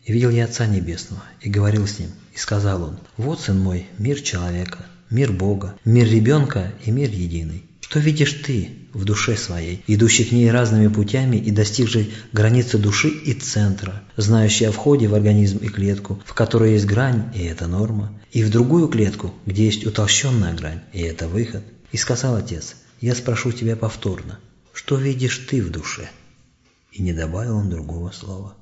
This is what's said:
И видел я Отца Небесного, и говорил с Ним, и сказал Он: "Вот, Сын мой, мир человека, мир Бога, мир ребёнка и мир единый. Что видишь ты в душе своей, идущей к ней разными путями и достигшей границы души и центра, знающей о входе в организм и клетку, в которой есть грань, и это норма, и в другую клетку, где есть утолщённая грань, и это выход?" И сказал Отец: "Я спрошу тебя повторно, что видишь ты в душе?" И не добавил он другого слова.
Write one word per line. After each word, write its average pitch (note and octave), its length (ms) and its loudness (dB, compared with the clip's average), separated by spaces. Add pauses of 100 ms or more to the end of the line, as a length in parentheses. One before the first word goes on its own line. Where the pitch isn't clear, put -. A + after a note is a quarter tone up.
И - 80 -6
видел A#2+ 200 2
я A#2 140 2
Отца A#2 200 -2
Небесного, F2+ 560 -4 (200)
и - 60 -8
говорил G#2 380 2
с - 140 -6
Ним, F2 100 -8 (240)
и - 60 -14
сказал G2+ 420 -2
Он: D#2 160 -8 (200)
"Вот, D3+ 220 -4
Сын F#2+ 200 0
мой, F#2 260 -2 (140)
мир C3+ 200 -2
человека, F2+ 680 -6 (240)
мир A2+ 200 2
Бога, F#2+ 540 -2
мир A#2 220 6
ребёнка A2 680 2 (100)
и G#2+ 60 -4
мир B2+ 220 0
единый. E2+ 540 -6 (160)
Что - 180 -2
видишь D3+ 340 2
ты G#2+ 380 -4 (200)
в G2 140 -6
душе G#2 320 0
своей, F2 480 -6
идущей A2 400 4
к - 60 -2
ней A#2+ 180 6
разными A2 380 4
путями G#2+ 500 2
и G#2 140 0
достигшей G#2+ 640 0 (160)
границы A2+ 480 4
души G#2 300 2
и D3 260 -4
центра, G2 680 -2 (160)
знающей A2 500 4
о G#2+ 40 2
входе C#3 360 4
в G#2 60 2
организм G#2 460 4
и A2 80 -6
клетку, G2 580 -4
в - 80 -14
которой A2 400 4
есть G#2 140 4
грань, A2+ 480 0
и F#2 80 -4
это E2+ 240 -6
норма, G#2 440 -2 (200)
и A#2 100 0
в G#2+ 80 2
другую C3 380 4
клетку, G2 480 -2 (100)
где G2+ 200 2
есть G#2 200 0
утолщённая G#2+ 680 0
грань, D#2+ 260 -8 (120)
и F#2 80 -6
это E2+ 260 -6
выход?" G#2 360 -4 (280)
И A2+ 60 -6
сказал B2 400 -2
Отец: - 400 -8 (240)
"Я A#2+ 120 0
спрошу A#2+ 380 -2
тебя A2+ 240 -4
повторно, - 640 -6 (340)
что - 220 -4
видишь C3 520 -2
ты C3 140 0
в F2 80 -4
душе?" - 400 -10 (840)
И G2 120 -6
не F2 100 -2
добавил F#2 440 -4
он G2+ 120 -2
другого E2 400 -8
слова. F#2+ 520 -14